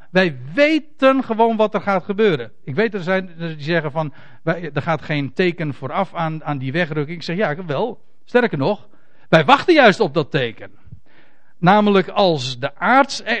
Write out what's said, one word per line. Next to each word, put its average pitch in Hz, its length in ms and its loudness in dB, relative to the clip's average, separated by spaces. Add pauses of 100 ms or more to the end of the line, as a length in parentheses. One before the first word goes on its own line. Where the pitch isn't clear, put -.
(100)
Wij 175 280 2 (160)
weten 269 720 2
gewoon 226 320 2
wat 208 180 2
er 202 60 -2
gaat 196 240 0
gebeuren. 190 480 0 (120)
Ik 135 100 -8
weet, 208 200 0
er 196 80 -6
zijn 190 360 -2
die 160 240 -8
zeggen 156 280 0
van, 151 220 -4 (300)
"Wij, 170 300 -2
er 147 100 -4
gaat 160 200 -2
geen 143 300 -4
teken 170 420 -2
vooraf 165 400 -4
aan, 160 300 -4
aan 147 140 -4
die 131 140 -6
wegrukking." 156 440 -4
Ik 160 60 -14
zeg, 170 140 -6
"Ja, 185 280 -2
wel. 180 400 -4 (200)
Sterker 240 340 2
nog, 170 300 -2 (400)
wij 160 160 6
wachten 277 300 6
juist 247 260 6
op 160 140 0
dat 156 160 -2
teken." 113 400 -4 (880)
Namelijk 202 500 6
als 143 500 0
de 139 160 -6
aarts-, 262 480 2 (180)